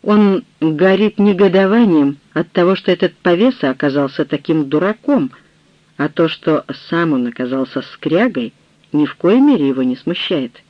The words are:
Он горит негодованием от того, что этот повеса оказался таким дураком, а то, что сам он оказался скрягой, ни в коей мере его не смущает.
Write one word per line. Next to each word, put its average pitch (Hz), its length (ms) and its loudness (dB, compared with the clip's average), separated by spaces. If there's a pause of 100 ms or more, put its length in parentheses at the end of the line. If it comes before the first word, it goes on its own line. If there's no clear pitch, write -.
Он 202 400 2 (180)
горит 190 560 0
негодованием 190 1000 2 (140)
от 170 180 -6
того, 185 240 2
что - 160 -4
этот 170 240 -2
повеса 180 560 0
оказался 139 520 -2
таким 147 460 -4
дураком, 185 640 -2 (680)
а 147 120 -4
то, 165 180 0
что - 360 -2 (260)
сам 165 240 -2
он 123 120 -2
оказался 127 560 -6
скрягой, 151 720 -4 (400)
ни 147 140 0
в - 80 -12
коей 220 260 2
мере 233 260 2
его 131 140 -2
не 127 140 -2
смущает. 160 760 -6